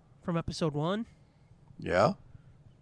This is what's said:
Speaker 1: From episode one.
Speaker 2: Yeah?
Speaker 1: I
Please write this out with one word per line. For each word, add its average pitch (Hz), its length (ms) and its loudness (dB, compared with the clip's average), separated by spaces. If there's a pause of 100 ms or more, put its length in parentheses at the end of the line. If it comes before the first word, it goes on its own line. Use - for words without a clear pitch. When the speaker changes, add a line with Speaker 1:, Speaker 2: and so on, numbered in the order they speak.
(240)
Speaker 1:
From 175 120 -2
episode 160 380 -2
one. 180 320 -2 (720)
Speaker 2:
Yeah? 90 280 4
Speaker 1:
I 196 60 2 (680)